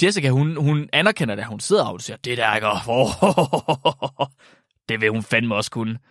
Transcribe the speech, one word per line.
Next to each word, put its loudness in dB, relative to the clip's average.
Jessica, 2
hun, 2
hun -2
anerkender 0
det, -8
hun -10
sidder 2
og -8
siger, -12
"Det -6
der, 2
ikke? 0
Åh, 0
<laughs> -18
det -2
vil 4
hun 0
fandme 0
også -4
kunne." -6